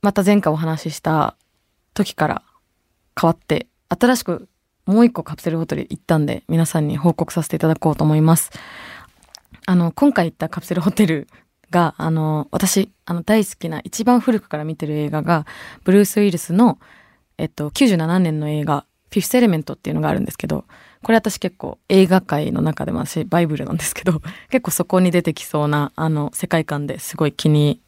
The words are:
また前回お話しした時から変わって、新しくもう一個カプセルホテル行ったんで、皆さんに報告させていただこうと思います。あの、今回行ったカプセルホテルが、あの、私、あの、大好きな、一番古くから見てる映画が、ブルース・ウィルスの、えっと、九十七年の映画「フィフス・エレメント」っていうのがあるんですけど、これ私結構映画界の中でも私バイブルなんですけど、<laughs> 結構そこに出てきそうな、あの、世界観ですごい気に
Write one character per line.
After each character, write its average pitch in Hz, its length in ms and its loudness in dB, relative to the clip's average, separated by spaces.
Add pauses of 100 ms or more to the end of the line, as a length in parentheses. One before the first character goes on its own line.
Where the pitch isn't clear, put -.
ま 202 100 0
た 202 100 0
前 208 180 4
回 160 120 0
お 156 40 -2
話 160 340 -4
し 147 60 -12
し - 40 -16
た 160 360 0 (580)
時 - 200 -4
か 156 120 0
ら - 160 -4 (760)
変 170 100 2
わ 170 60 2
っ - 20 -12
て、 - 320 -4 (200)
新 240 280 2
し 240 60 -6
く - 260 -8 (380)
も 202 140 4
う 240 60 8
一 240 60 4
個 170 100 -8
カ 156 140 -12
プ - 60 -20
セ 170 80 -2
ル 160 80 -2
ホ 160 80 -2
テ 151 100 -4
ル 147 60 -6
行 - 120 -8
っ - 40 -12
た 160 200 0
ん 151 80 2
で、 - 220 -4
皆 160 180 2
さ 156 140 -2
ん 147 80 0
に 139 80 -4
報 160 180 2
告 - 180 -6
さ 165 100 -2
せ - 60 -6
て - 80 -4
い - 20 -4
た 160 100 0
だ 160 80 2
こ 160 160 0
う 143 40 -4
と - 80 -2
思 151 120 4
い 156 40 2
ま 160 160 6
す。 - 140 -4 (1160)
あ 185 80 2
の、 170 180 2
今 277 200 2
回 170 180 0
行 - 40 -18
っ - 20 -20
た 160 120 -4
カ - 120 -8
プ - 60 -20
セ 180 80 -4
ル 175 60 -2
ホ 170 100 2
テ 208 160 2
ル 156 220 -2 (420)
が、 170 280 2
あ 160 120 -2
の、 156 400 -2
私、 - 400 0 (140)
あ 175 100 -6
の、 170 80 -6
大 214 240 2
好 - 80 -14
き - 140 -10
な、 156 160 -6
一 - 200 -8
番 247 160 4
古 226 200 0
く - 80 -20
か - 80 -8
ら 151 80 -6
見 156 100 -6
て 151 120 -8
る 151 100 -4
映 151 140 -2
画 151 120 -4
が、 160 240 0 (380)
ブ 185 80 2
ル 202 100 8
ー - 20 6
ス・ 202 160 -2
ウ 208 40 4
ィ 202 80 4
ル 170 60 -2
ス - 140 -6
の、 214 260 4 (600)
え 156 60 -2
っ 156 40 -6
と、 147 220 -6
九 - 160 2
十 202 100 4
七 165 220 2
年 160 220 0
の 151 80 -4
映 151 160 -2
画 147 200 -2 (260)
「フ - 60 -2
ィ 208 40 2
フ - 60 -4
ス・ - 100 -6
エ 247 60 6
レ 233 60 6
メ 170 100 2
ン 151 40 -4
ト」 143 120 -10
っ - 20 -20
て - 140 -10
い - 20 -4
う 156 40 -4
の 156 60 -2
が 151 60 0
あ 147 60 0
る - 60 -2
ん - 40 -2
で - 60 -8
す - 80 -16
け - 80 -8
ど、 - 180 -4 (380)
こ - 100 0
れ 226 60 6
私 220 200 -2
結 - 180 -6
構 - 220 -12 (100)
映 190 180 6
画 185 140 4
界 151 320 -4
の - 80 -2
中 151 240 -2
で - 80 -6
も - 120 -4
私 - 200 -6
バ - 160 0
イ 170 60 2
ブ 151 100 -2
ル 147 80 -6
な - 80 -8
ん - 40 -4
で 156 80 -6
す - 100 -6
け - 100 -14
ど、 160 160 0 (160)
<laughs> - 140 -20
結 254 120 0
構 - 80 -4
そ 170 140 -4
こ 185 160 2
に 180 100 4
出 175 120 2
て 160 120 -2
き - 100 -14
そ 151 200 -2
う 147 40 0
な、 147 260 -2
あ 160 140 -4
の、 151 260 -2
世 - 120 -8
界 160 180 0
観 147 220 -6
で 135 120 -8
す - 180 -14
ご 156 100 0
い 143 60 -2
気 - 160 -2
に 147 400 2